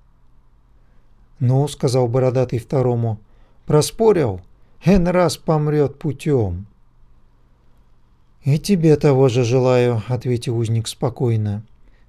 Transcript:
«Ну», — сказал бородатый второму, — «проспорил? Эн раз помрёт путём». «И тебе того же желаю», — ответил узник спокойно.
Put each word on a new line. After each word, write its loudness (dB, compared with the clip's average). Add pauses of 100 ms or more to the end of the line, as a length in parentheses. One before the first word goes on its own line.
(1400)
«Ну», — 0
сказал 0
бородатый 0
второму, — -2 (460)
«проспорил? 0 (420)
Эн 4
раз 0
помрёт -2
путём». -4 (1800)
«И 0
тебе 2
того 4
же 0
желаю», — 2
ответил -4
узник -2
спокойно. -4 (440)